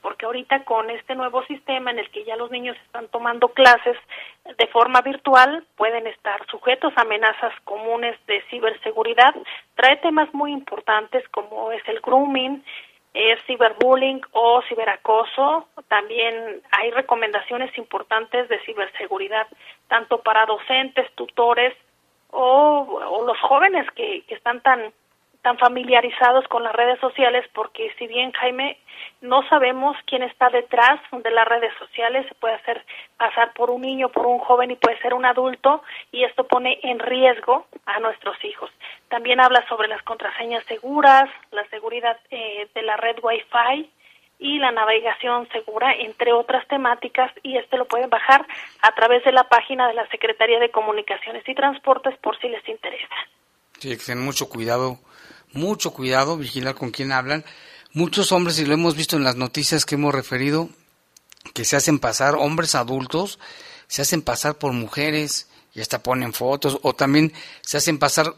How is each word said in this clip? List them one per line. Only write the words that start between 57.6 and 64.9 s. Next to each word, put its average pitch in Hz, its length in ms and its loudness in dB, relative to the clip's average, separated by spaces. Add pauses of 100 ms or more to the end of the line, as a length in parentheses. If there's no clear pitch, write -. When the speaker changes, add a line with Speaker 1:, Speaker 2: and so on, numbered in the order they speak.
Speaker 2:
Muchos 175 400 0
hombres, 170 260 0
y 151 60 -2
lo 147 80 2
hemos 165 240 2
visto 160 180 -4
en 143 80 2
las 123 140 0
noticias 139 480 -2
que 147 100 -4
hemos 143 180 0
referido, 139 540 -2 (840)
que 117 100 -8
se 139 140 0
hacen 143 220 2
pasar, 135 360 0
hombres 151 400 -2
adultos, 131 640 -4 (480)
se - 140 -6
hacen 151 200 -2
pasar 147 340 -2
por 135 180 -4
mujeres 147 760 -4 (240)